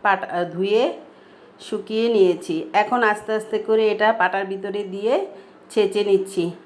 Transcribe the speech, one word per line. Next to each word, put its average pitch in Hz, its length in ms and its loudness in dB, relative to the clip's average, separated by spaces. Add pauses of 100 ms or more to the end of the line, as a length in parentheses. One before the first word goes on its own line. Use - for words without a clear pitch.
পাটা-, 190 520 -2
ধুয়ে 208 400 0 (640)
শুকিয়ে 220 500 -2
নিয়েছি। 180 640 2
এখন 220 300 2
আস্তে 208 300 0
আস্তে 214 260 -4
করে 220 320 2
এটা 214 280 2
পাটার 185 260 0
ভিতরে 196 380 -6
দিয়ে 214 440 -2 (420)
ছেঁচে 208 340 2
নিচ্ছি। 190 480 0 (140)